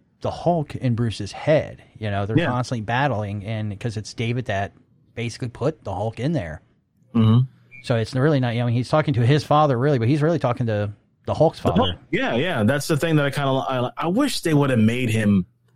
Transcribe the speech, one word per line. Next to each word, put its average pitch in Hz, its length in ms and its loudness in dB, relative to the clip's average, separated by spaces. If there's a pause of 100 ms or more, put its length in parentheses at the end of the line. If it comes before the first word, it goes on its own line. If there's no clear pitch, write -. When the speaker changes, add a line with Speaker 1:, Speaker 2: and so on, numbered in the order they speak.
(220)
Speaker 1:
the 117 100 -4
Hulk 165 440 -2
in 123 200 0
Bruce's 107 380 -4
head. - 500 0 (160)
You 107 100 -4
know, 101 160 -2
they're 113 140 2
Speaker 2:
Yeah. 170 80 0
Speaker 1:
constantly 123 340 -4
battling, 107 640 -2
and 107 340 -6
'cause 117 180 -6
it's 104 160 -10
David 120 320 -4
that 98 260 -4 (420)
basically 117 360 -8
put 143 340 -6
the 98 100 -8
Hulk - 260 -6
in 135 120 -2
there. 87 300 -6 (520)
Speaker 2:
Mm-hmm. 113 280 6 (420)
Speaker 1:
So 123 140 0
it's 113 180 -4
really 143 240 2
not, 120 160 -2
you 120 60 -2
know, 120 60 -2
he's 120 220 0
talking 156 240 2
to 120 100 2
his 143 200 4
father, 147 340 4
really, 135 220 2
but 113 80 0
he's 143 160 2
really 160 160 2
talking 123 260 -2
to 104 260 0 (360)
the 107 80 -2
Hulk's 156 240 2
Speaker 2:
The - 100 -2
Speaker 1:
father. 123 140 4
Speaker 2:
Hulk. - 120 -2 (140)
Yeah, 226 240 -2
yeah. 135 300 0
That's 139 240 2
the 160 100 2
thing 165 200 2
that 143 80 4
I 139 40 0
kinda, 139 220 -2
I, 127 440 -2
I - 120 -4
wish 240 340 0
they 160 140 2
would 143 160 4
have 123 80 2
made 117 320 2
him, 104 340 2 (300)